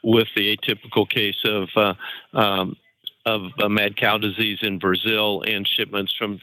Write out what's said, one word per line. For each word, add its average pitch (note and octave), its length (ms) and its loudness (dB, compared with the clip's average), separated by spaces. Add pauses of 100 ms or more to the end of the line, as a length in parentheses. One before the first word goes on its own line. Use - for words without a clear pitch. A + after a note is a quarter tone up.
with A2+ 320 4
the G2+ 100 2 (100)
atypical A2 520 0
case G2+ 360 0
of, G#2 320 0
uh, G#2 180 4 (400)
um, G2 440 2 (480)
of, A2 160 0 (180)
uh, G#2 100 2
mad G#2 280 0
cow G#2+ 200 2
disease G#2 440 -2
in G2 180 -2
Brazil G#2 640 0 (100)
and G2 140 -2
shipments G2 520 -2
from G#2 240 -4